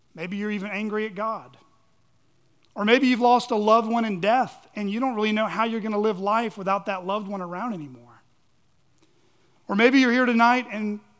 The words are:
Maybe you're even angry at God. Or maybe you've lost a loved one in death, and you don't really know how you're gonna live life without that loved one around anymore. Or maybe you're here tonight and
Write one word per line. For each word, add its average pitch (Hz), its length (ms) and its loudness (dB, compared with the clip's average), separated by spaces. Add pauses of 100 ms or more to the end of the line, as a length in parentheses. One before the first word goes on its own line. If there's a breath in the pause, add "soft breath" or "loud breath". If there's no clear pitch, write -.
(160)
Maybe 180 200 -8
you're 208 140 -4
even 208 220 -6
angry 214 340 -4
at 214 80 -8
God. 196 440 -8 (1160)
Or 208 120 -4
maybe 254 200 4
you've 247 160 2
lost 240 300 2
a 226 40 0
loved 220 320 2
one 233 160 -2
in 202 160 -4
death, 220 560 -2
and 208 140 -6
you 214 100 -4
don't 262 140 -2
really 214 180 -2
know 214 140 0
how 196 200 -2
you're 226 140 -4
gonna 208 200 -4
live 208 200 0
life 214 380 -2
without 196 300 -2
that 185 180 -6
loved 196 220 -4
one 196 140 -8
around 185 340 -8
anymore. 131 260 -14 (1700 soft breath)
Or 196 80 -2
maybe 254 240 6
you're 254 120 6
here 254 140 4
tonight 240 460 4
and 208 280 -6 (200)